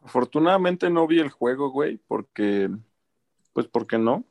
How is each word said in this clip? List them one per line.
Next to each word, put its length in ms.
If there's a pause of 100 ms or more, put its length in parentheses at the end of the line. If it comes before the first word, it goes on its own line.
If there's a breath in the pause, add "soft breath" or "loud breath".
Afortunadamente 880
no 180
vi 120
el 100
juego, 420
güey, 360
porque, 640 (840)
pues, 140
porque 300
no. 340